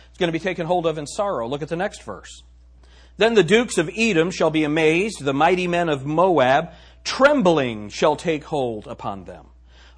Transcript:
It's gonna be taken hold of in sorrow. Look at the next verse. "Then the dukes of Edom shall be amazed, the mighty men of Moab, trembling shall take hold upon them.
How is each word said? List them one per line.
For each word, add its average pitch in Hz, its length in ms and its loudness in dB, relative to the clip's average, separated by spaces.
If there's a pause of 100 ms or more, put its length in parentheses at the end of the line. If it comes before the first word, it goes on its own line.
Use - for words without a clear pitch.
It's - 80 -20
gonna 170 140 0
be 160 80 -4
taken 175 280 -4
hold 175 180 0
of 160 120 -2
in 147 80 -8
sorrow. 165 420 -4
Look 143 140 -8
at 156 80 -8
the 165 60 -6
next 202 280 -6
verse. - 400 -16 (760)
"Then 226 160 2
the 208 100 6
dukes 208 340 2
of 160 160 0
Edom 185 380 2
shall 165 200 0
be 156 120 0
amazed, 160 640 0
the 139 80 0
mighty 180 340 2
men 175 220 0
of 135 160 -4
Moab, 156 680 2 (320)
trembling 160 840 2
shall 156 260 0
take 156 300 -4
hold 123 420 -6
upon 104 380 -10
them. 90 220 -18 (500)